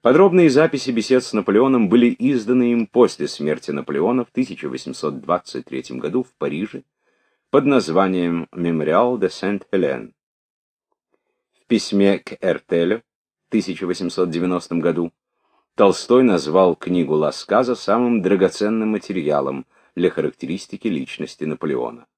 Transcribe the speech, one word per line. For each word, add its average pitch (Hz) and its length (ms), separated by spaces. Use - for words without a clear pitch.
Подробные 170 480
записи 139 400
бесед 123 320
с - 100
Наполеоном 110 560
были 120 300
изданы 120 540
им 117 140
после 95 420
смерти 76 420
Наполеона 78 540
в - 80
тысяча 98 360
восемьсот 67 520
двадцать - 460
третьем 64 320
году 127 260
в - 140
Париже 139 440
под 139 160
названием 90 840
«Мемориал 85 680
де 95 100
Сент-Хелен». 90 840
В - 140
письме 98 520
к - 220
Эртелю 90 640
в - 60
тысяча 95 340
восемьсот 90 440
девяностом 87 500
году 85 320
Толстой 120 480
назвал 90 500
книгу 85 400
Ласказа 101 600
самым 117 480
драгоценным 104 680
материалом 73 760
для 87 120
характеристики 76 800
личности 76 560
Наполеона. 62 640